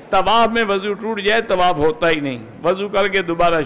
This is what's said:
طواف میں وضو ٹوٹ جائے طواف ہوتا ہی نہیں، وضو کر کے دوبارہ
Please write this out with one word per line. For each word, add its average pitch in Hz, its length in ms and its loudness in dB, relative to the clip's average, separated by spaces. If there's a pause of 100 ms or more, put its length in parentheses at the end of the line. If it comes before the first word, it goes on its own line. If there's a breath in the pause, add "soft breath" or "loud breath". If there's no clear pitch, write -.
(100)
طواف 202 380 4
میں 226 200 0
وضو 196 260 -2
ٹوٹ 208 280 -6
جائے 208 180 2
طواف 180 380 0
ہوتا 160 320 0
ہی 165 40 2
نہیں، 139 240 -4 (260)
وضو 190 240 0
کر 202 200 0
کے 190 140 0
دوبارہ 170 320 2 (120)